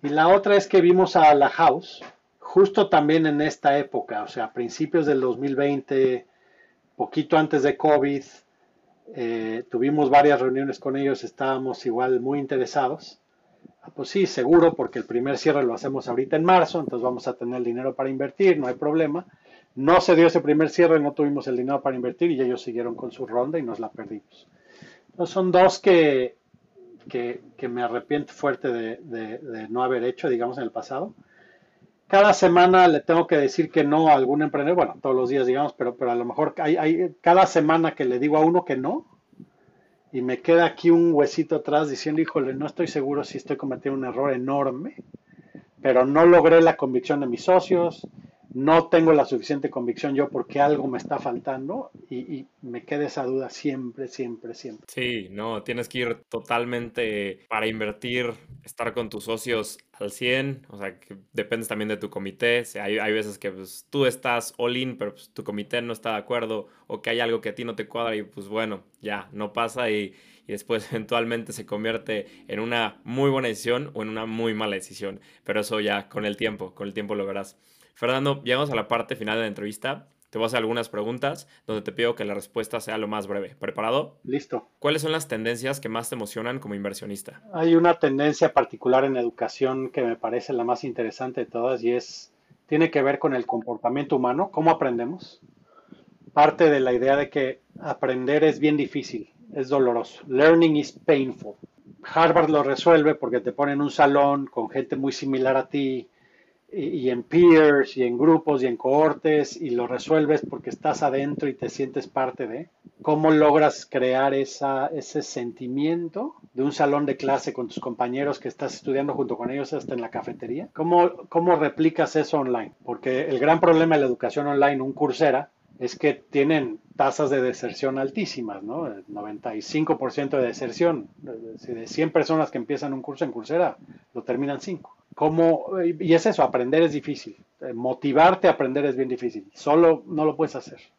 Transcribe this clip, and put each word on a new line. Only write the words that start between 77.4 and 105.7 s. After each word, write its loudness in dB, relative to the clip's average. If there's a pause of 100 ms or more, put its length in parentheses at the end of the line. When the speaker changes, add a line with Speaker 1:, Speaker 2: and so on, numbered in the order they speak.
Speaker 2:
Fernando, -2
llegamos -2
a -6
la -6
parte -4
final -6
de -2
la -4
entrevista. -10 (220)
Te -8
voy -2
a -
hacer 0
algunas -2
preguntas -6 (180)
donde -6
te -10
pido -2
que -6
la -6
respuesta -8
sea -8
lo -6
más -6
breve. -8
¿Preparado? -4
Speaker 1:
Listo. -8 (140)
Speaker 2:
¿Cuáles -2
son -4
las -4
tendencias -4
que -10
más -6
te -10
emocionan -8
como -10
inversionista? -10 (120)
Speaker 1:
Hay 4
una 4
tendencia 2
particular 0
en -2
educación -4
que -4
me -2
parece -6
la -2
más -2
interesante -6
de -6
todas -4
y 2
es, -8 (340)
tiene 2
que 0
ver 0
con 0
el -4
comportamiento -4
humano, -2
cómo 2
aprendemos. -4 (920)
Parte 6
de 4
la 2
idea 2
de -2
que -4 (200)
aprender -2
es 2
bien 2
difícil, -6 (240)
es -6
doloroso. 0
Learning 6
is -2
painful. -2 (480)
Harvard 2
lo 2
resuelve 4
porque -4
te -4
ponen -2
un -2
salón 4
con -6
gente -4
muy -4
similar 0
a -2
ti, -4 (680)